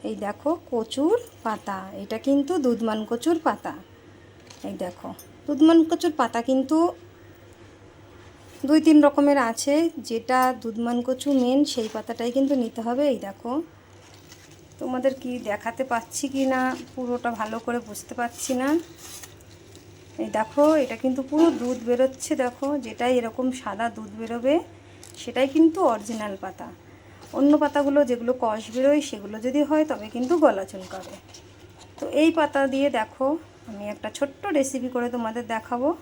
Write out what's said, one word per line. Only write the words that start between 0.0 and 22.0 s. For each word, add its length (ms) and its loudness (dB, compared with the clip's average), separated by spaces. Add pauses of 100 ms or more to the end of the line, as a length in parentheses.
এই 60 -6 (100)
দেখো, 260 -4 (200)
কচুর 460 0 (280)
পাতা। 340 -6 (240)
এটা 240 -8
কিন্তু 260 2 (120)
দুধমান 360 0 (100)
কচুর 260 0 (100)
পাতা। 280 -4 (920)
এই 60 -10 (100)
দেখো, 240 -12 (380)
দুধমান 320 6 (100)
কচুর 320 0
পাতা 180 0 (120)
কিন্তু 280 2 (1900)
দুই 180 6
তিন 200 10
রকমের 320 6 (120)
আছে, 240 0 (340)
যেটা 300 0 (240)
দুধমান 440 -4
কচু 220 -4 (140)
মেন, 160 2 (140)
সেই 220 -4
পাতাটাই 420 -6
কিন্তু 260 2
নিতে 240 -6
হবে। 160 0 (120)
এই 140 -6
দেখো, 240 -10 (1300)
তোমাদের 300 -2 (100)
কি 80 -8 (200)
দেখাতে 400 -6
পাচ্ছি 340 -4 (100)
কি 80 0 (100)
না 80 0 (320)
পুরোটা 380 -4 (100)
ভালো 240 -6
করে 140 -4 (100)
বুঝতে 320 -14
পারছি 400 -6
না। 80 0 (1500)
এই 60 -6 (100)
দেখো, 260 2 (200)
এটা 200 -4
কিন্তু 160 0 (100)
পুরো 160 4 (140)
দুধ 180 -4 (100)
বেরোচ্ছে। 440 0 (120)